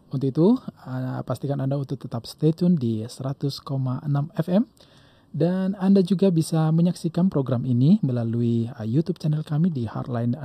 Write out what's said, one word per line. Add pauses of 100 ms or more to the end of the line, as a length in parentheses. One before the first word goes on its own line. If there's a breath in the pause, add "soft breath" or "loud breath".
Untuk
itu, (320)
eh,
pastikan
Anda
untuk
tetap
stay
tune
di
seratus
koma
enam
F
M. (640 soft breath)
Dan
Anda
juga
bisa
menyaksikan
program
ini
melalui,
eh,
YouTube
channel
kami
di
Heartline